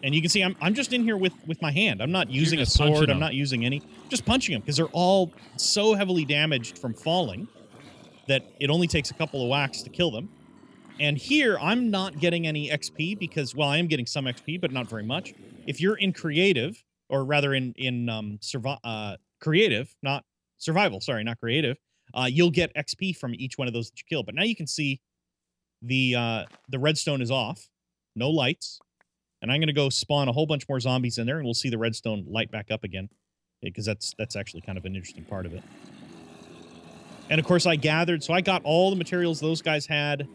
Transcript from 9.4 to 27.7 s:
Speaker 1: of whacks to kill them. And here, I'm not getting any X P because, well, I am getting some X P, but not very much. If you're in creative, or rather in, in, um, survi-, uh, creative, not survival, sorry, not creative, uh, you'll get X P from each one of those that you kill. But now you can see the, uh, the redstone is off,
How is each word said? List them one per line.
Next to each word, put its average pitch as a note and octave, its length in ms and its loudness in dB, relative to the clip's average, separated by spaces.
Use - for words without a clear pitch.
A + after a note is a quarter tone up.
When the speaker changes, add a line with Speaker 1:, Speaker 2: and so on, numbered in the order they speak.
Speaker 1:
of A#2+ 60 0
whacks C#3 340 0
to - 80 -14
kill F3 220 0
them. A#2+ 160 -8
And D3 180 2
here, A#3+ 420 2
I'm A3+ 300 2
not F#3+ 280 -2
getting E3 280 2
any D3 240 -2
X D3 200 -4
P E3+ 240 -4
because, D#3 400 -6
well, C#3+ 140 2
I C#3+ 100 4
am F3 80 2
getting C#3+ 200 0
some C#3 200 -4
X A#2+ 140 -6
P, D#3 160 -8
but F3 160 -4
not B2+ 160 -4
very A2 160 -6
much. C#3 280 -4
If C#3 140 -6
you're G3 160 2
in G3 160 0
creative, E3 680 0
or C3+ 160 0
rather C#3 300 2
in, B2+ 220 -2
in, B2 320 -4
um, G#2+ 340 -8
survi-, C3+ 420 -6
uh, G#2+ 320 -8
creative, D#3 640 2
not C#3 220 -4
survival, D#3+ 420 0
sorry, A2+ 240 -4
not A#2 140 -6
creative, C3 380 0
uh, B2+ 160 0
you'll E3+ 200 4
get E3 240 0
X - 200 -6
P F#3+ 180 -4
from B2 220 -6
each B2+ 240 -8
one C3 100 -2
of A#2 60 -4
those A#2 160 -4
that - 80 -20
you - 100 -18
kill. D3 140 -2
But G#2 120 -10
now D#3+ 80 -2
you A3 140 0
can D#3+ 100 -8
see C#3 340 -2
the, B2+ 340 2
uh, A#2 280 -2
the C3 100 -4
redstone C#3+ 440 0
is A#2 80 -2
off, C3 380 -4